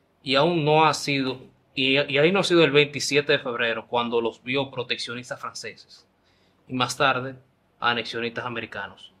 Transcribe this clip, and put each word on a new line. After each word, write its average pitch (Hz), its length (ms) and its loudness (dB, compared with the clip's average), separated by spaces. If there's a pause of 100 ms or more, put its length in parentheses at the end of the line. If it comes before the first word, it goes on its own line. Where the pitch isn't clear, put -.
(220)
Y 131 140 0
aún 160 280 2
no 156 220 6
ha 147 80 2
sido, 139 460 -2 (340)
y, 135 240 2
y 139 200 0
ahí 156 120 6
no 196 80 2
ha 185 60 2
sido 170 180 6
el 147 80 6
veintisiete 143 600 2
de 139 80 2
febrero, 117 480 -4
cuando 117 320 0
los 113 240 -4
vio 131 260 -4
proteccionistas 123 680 -8
franceses. - 680 -16 (600)
Y - 60 -16
más 123 240 -2
tarde, 131 400 0 (440)
anexionistas 117 680 -4
americanos. 104 760 -12